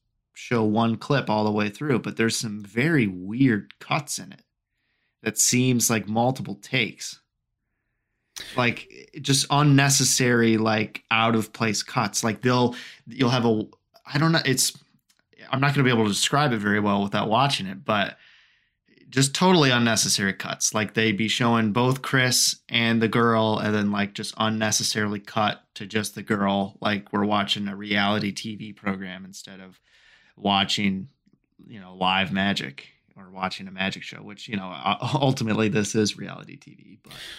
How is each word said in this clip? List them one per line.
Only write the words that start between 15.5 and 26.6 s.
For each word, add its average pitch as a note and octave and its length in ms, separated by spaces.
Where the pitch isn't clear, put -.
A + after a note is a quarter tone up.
I'm C3 80
not C#3+ 140
gonna C#3 100
be B2+ 80
able A2+ 120
to G#2 60
describe C#3 440
it A2 40
very G#2 220
well G2+ 240
without G#2 260
watching B2 380
it, G2 180
but G#2 320
just C3+ 260
totally F3+ 340
unnecessary A2 640
cuts. - 400
Like, G#2+ 200
they'd A2 220
be G#2+ 120
showing A#2 440
both B2+ 300
Chris - 560
and A#2 340
the A2+ 60
girl A2 520
and G#2+ 140
then, G#2 180
like, G2+ 220
just - 240
unnecessarily A2 840
cut - 440
to G#2+ 100
just G#2 300
the G#2 80
girl. G2 580